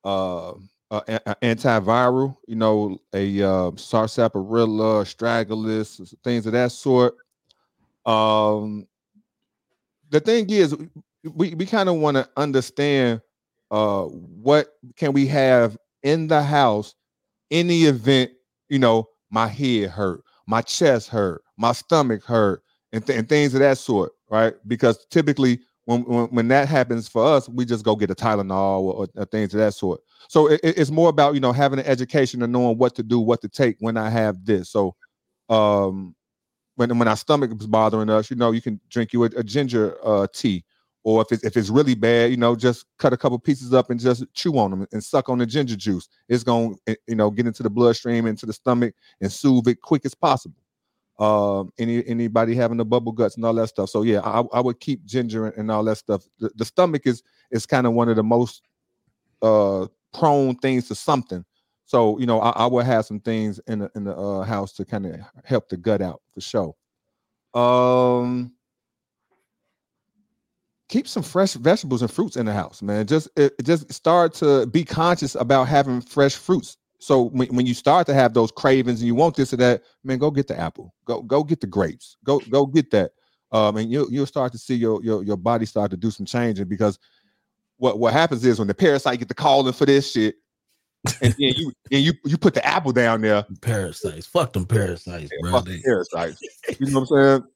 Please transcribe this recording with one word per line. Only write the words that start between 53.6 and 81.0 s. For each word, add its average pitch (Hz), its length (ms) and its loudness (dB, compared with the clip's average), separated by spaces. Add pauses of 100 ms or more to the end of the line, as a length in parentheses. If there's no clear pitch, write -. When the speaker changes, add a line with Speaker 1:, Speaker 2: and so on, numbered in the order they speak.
Speaker 1:
stuff. 98 220 -6
So 107 120 0
yeah, 110 180 2
I, 107 220 0 (120)
I 120 60 2
would 123 200 -2
keep 131 240 -8
ginger 113 440 -4
and, - 100 -10
and 107 120 -6
all 107 140 0
that 107 140 -2
stuff. - 260 -4 (140)
The, 110 160 -6
the 110 100 -4
stomach 165 400 0
is, 123 180 -2 (280)
is 113 160 -4
kinda 127 240 0
one 117 180 2
of 113 80 2
the 110 60 0
most, 120 400 0 (800)
uh, 101 460 2 (260)
prone 139 420 2
things 127 320 -2
to 107 60 -8
something. 120 500 -4 (400)
So, 110 340 2
you 127 80 -4
know, 113 140 2
I, 113 100 2
I 117 160 0
would 123 200 0
have 113 180 0
some 107 160 -12
things 110 460 -4
in 110 140 -6
the, 98 140 -8
in 104 100 -8
the, 101 120 -8
uh, 98 280 -6
house 101 300 -6
to 98 100 -10
kinda 95 440 -10 (160)
help 120 240 -4
the 92 80 -8
gut 98 240 -2
out 90 220 -8 (100)
for - 80 -16
sure. 90 340 -6 (800)
Um, 123 1040 2 (2250)
keep - 180 -2
some - 160 -6
fresh 190 320 0
vegetables 131 460 0
and 120 100 -2
fruits - 260 -4
in 117 100 -2
the 107 60 -2
house, - 280 -6
man. 104 260 -2
Just, 151 300 0
it, 143 220 4
it 123 60 -6
just 156 280 -2
start 170 420 2
to 139 320 2
be 156 180 0
conscious 160 500 -2
about 131 340 2
having 139 320 2
fresh 139 340 0
fruits - 440 -4 (240)
so 127 280 2
when, 127 180 -2
when 123 180 0
you 123 80 0
start 165 320 2
to 143 80 0
have 127 180 4
those 113 200 2
cravings 123 480 2
and 117 80 -2
you 117 80 2
want 156 180 2
this 135 180 -2
or 131 40 -4
that, 123 260 4 (220)
man, 131 140 -4
go 147 120 0
get 139 160 -2
the - 100 -8
apple. - 380 -10 (100)